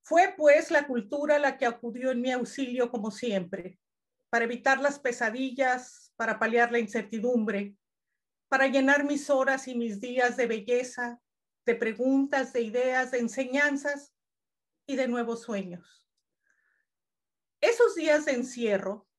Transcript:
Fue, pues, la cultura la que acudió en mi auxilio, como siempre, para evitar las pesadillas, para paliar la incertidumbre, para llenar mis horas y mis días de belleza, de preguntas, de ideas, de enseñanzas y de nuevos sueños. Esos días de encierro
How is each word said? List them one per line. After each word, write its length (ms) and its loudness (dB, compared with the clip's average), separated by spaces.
Fue, 340 4
pues, 360 6
la 160 2
cultura 520 0
la 200 0
que 80 0
acudió 460 -4
en 100 -2
mi 100 -2
auxilio, 580 -2
como 200 -6
siempre, 680 -6
para 160 0
evitar 340 0
las 180 0
pesadillas, 1160 -4
para 220 -4
paliar 340 2
la 60 2
incertidumbre, 960 -2
para 200 2
llenar 360 4
mis 260 -4
horas 380 2
y 60 -10
mis 260 -4
días 360 0
de 100 0
belleza, 760 -4
de 100 2
preguntas, 800 0
de 100 0
ideas, 480 0
de 80 -2
enseñanzas 960 -2
y 100 -4
de 120 0
nuevos 340 -4
sueños. 680 -10
Esos 340 4
días 300 2
de 80 0
encierro 760 -2